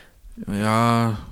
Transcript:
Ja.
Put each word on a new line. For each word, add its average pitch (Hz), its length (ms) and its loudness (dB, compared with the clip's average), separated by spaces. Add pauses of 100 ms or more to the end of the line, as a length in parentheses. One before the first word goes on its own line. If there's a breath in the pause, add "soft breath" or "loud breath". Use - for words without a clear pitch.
(520 loud breath)
Ja. 113 640 2 (140)